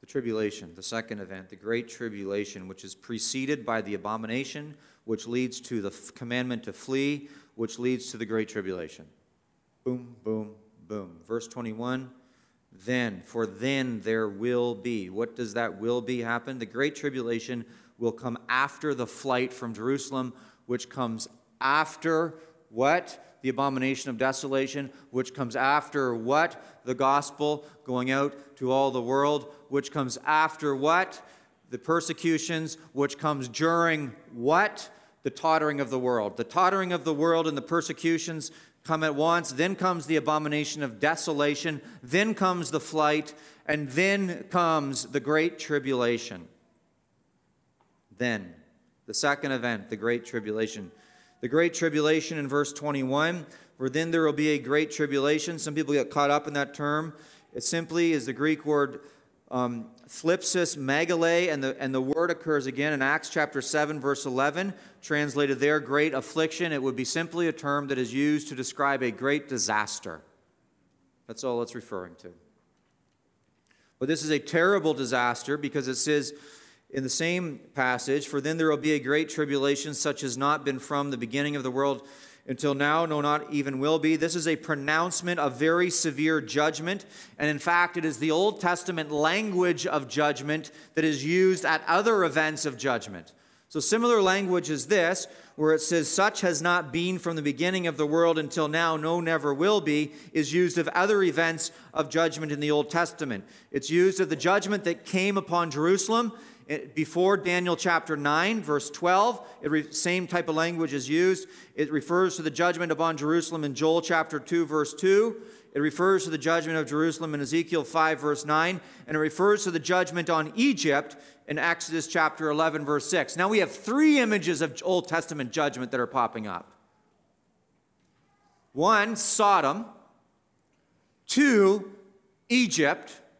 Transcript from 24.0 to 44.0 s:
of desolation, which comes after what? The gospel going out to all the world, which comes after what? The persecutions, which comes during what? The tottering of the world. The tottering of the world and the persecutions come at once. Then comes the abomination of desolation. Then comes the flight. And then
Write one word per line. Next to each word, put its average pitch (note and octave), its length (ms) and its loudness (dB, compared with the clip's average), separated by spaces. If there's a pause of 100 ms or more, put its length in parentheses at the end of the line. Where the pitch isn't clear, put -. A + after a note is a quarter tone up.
of A#2 80 -6
desolation, C3+ 720 -2 (200)
which B2+ 240 -4
comes B2 200 -6
after C#3 600 0
what? C#3 460 0 (240)
The B2+ 100 -2
gospel C#3+ 720 0 (180)
going B2+ 260 -2
out C#3 240 0 (220)
to C3 160 0
all C3+ 180 4
the B2 100 -2
world, C#3 540 2 (140)
which C#3 240 -2
comes C3 340 -2
after D3+ 480 2
what? E3 480 2 (480)
The B2 80 -10
persecutions, D#3+ 1000 -2 (140)
which C#3 240 0
comes C#3+ 300 -2
during D#3 720 0 (160)
what? D#3+ 580 0 (320)
The C#3 80 -4
tottering D#3 500 2
of B2 100 -2
the B2+ 100 -2
world. A#2 360 0
The A#2+ 60 -4
tottering F#3 500 2
of E3 120 -2
the D#3+ 100 2
world E3 320 2
and D3+ 100 -2
the C3+ 60 -6
persecutions E3 880 -2 (320)
come D#3 220 0
at D#3 100 0
once. D#3+ 380 2
Then D#3+ 240 0
comes F3+ 300 0
the D#3+ 100 2
abomination D3+ 640 0
of A#2 160 -6
desolation. D3 840 0 (220)
Then F#3+ 320 2
comes F3+ 380 0
the D3+ 80 0
flight. D3+ 540 0 (320)
And D3+ 240 -2
then F#3 600 0